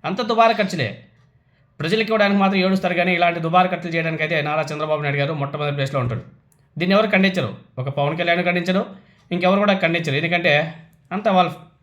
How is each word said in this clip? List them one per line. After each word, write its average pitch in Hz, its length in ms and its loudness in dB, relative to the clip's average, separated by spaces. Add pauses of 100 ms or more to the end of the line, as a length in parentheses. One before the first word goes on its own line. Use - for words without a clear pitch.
అంత 196 180 -4
దుబారా 226 300 4
ఖర్చులే. 175 520 -4 (760)
ప్రజలకు 208 260 0
ఇవ్వడానికి 202 340 2
మాత్రం 196 200 2
ఏడుస్తారు 185 340 0
కానీ 175 200 2
ఇలాంటి 170 260 2
దుబారా 180 260 4
ఖర్చులు 170 280 -6
చేయడానికైతే 160 480 -2
నారా 151 300 -2
చంద్రబాబు 151 300 -2
నాయుడు 143 160 -2
గారు 143 140 -2
మొట్టమొదటి 147 420 -4
ప్లేస్లో 139 260 -2
ఉంటాడు. 117 200 -4 (580)
దీన్ని 180 180 2
ఎవరు 214 140 2
ఖండించరు. 185 460 0 (220)
ఒక 127 100 -6
పవన్ 147 300 -2
కళ్యాణ్ 170 260 0
ఖండించరు, 180 420 0 (460)
ఇంకెవరు 185 260 2
కూడా 202 200 2
ఖండించరు. 165 360 0
ఎందుకంటే 160 600 0 (380)
అంతా 208 200 0
వాళ్ళ 180 180 4 (320)